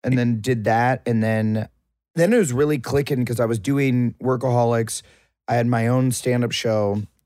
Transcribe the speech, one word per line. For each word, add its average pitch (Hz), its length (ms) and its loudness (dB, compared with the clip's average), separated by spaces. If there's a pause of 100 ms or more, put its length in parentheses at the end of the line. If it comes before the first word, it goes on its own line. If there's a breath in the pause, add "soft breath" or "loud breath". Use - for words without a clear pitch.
And 127 140 0
then 120 240 0
did 113 240 -2
that. 117 400 2
And 113 180 2
then, 110 460 0 (460)
then 175 180 2
it 247 40 4
was 165 140 2
really 147 280 0
clicking 135 440 -2
'cause 117 160 -4
I 120 60 2
was 113 140 0
doing 123 640 0
Workaholics. 120 800 0 (460 soft breath)
I 120 80 0
had 120 120 2
my 117 200 0
own 127 240 2
stand-up 123 400 -2
show 107 500 -2 (240)